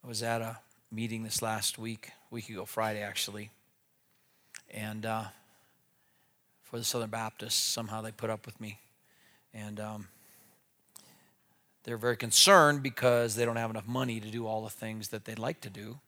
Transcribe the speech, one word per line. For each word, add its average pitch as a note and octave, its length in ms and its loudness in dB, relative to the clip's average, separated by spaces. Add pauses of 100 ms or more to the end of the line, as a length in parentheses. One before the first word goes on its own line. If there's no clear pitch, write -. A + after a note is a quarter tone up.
I B2 40 -14
was A2+ 120 -4
at A#2 200 0
a A2+ 180 -8 (320)
meeting A2+ 320 -4
this G#2+ 180 -4
last A2 360 -2
week, A2+ 320 -10 (200)
a A#2 60 -12
week A2+ 140 -8
ago G2 160 -8
Friday, G#2+ 360 -2
actually. G#2 500 -6 (1160)
And, G#2+ 360 -8
uh, A2 180 -2 (1400)
for - 160 -12
the A#2 60 -6
Southern A#2 260 -2
Baptists, A2+ 460 -4
somehow A2 460 -2
they A2 100 -8
put A2 180 -4
up G#2+ 160 -4
with - 140 -18
me. G#2+ 200 -12 (760)
And, G#2 260 -10
um, G#2+ 300 -8 (1800)
they're A#2+ 100 -6
very A#2 220 0
concerned D3 680 10
because A#2+ 520 4
they A#2 100 2
don't A#2 100 0
have A#2 140 0
enough A2 180 -6
money A#2+ 320 0
to G#2 80 -8
do A2+ 180 -4
all A2 160 -2
the A2 80 -10
things A2 380 -8
that G#2+ 160 -8
they'd A2 160 -8
like B2+ 220 -4
to - 80 -12
do. G#2+ 380 -12